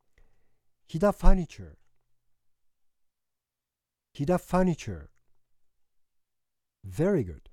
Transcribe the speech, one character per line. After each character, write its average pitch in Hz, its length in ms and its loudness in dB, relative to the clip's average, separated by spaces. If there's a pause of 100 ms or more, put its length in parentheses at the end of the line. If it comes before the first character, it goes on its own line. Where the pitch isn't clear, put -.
(880)
飛 160 100 -8
騨 196 140 0
フ - 60 -10
ァ 190 160 8
ニ 185 120 -2
チ - 160 -18
ャ 87 40 -18
ー。 - 20 -20 (2500)
飛 143 120 -10
騨 175 140 0
フ - 60 -20
ァ 185 200 0
ニ 180 120 -2
チ - 140 -14
ャ 90 40 -10
ー。 78 120 -18 (1800)
Very 135 400 -4
good. 82 140 -14 (140)